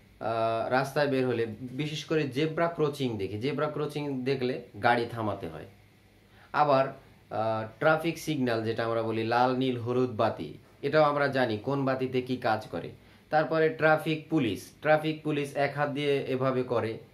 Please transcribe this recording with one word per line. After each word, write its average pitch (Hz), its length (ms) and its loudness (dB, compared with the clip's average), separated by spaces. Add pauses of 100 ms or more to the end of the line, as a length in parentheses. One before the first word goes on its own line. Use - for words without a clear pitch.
(200)
আহ, 113 500 0
রাস্তায় 135 380 2
বের 131 200 2
হলে 117 180 0 (160)
বিশেষ 147 440 -6
করে 156 220 0
জেব্রা 151 400 0
ক্রসিং 139 500 -2
দেখি, 95 220 -4
জেব্রা 139 280 -2
ক্রসিং 147 560 -4
দেখলে 127 380 -2 (220)
গাড়ি 120 280 4
থামাতে 104 360 -4
হয়। 80 180 -12 (880)
আবার, 135 340 4
আহ, 110 800 -6 (120)
ট্রাফিক 160 400 2
সিগন্যাল 123 440 0
যেটা 113 220 -2
আমরা 113 180 0
বলি, 110 200 -2
লাল, 123 320 4
নীল, 127 240 0
হলুদ 123 360 0
বাতি, 107 380 0 (280)
এটাও 151 220 4
আমরা 143 240 2
জানি 123 300 0
কোন 139 280 -2
বাতিতে 127 360 0
কি 127 160 -4
কাজ 107 300 -2
করে। - 220 -8 (400)
তারপরে 160 400 2
ট্রাফিক 156 600 2
পুলিশ, 120 420 0 (100)
ট্রাফিক 156 420 2
পুলিশ 147 320 -2
এক 143 200 0
হাত 147 140 0
দিয়ে 139 340 0
এভাবে 127 400 0
করে 113 340 -2 (160)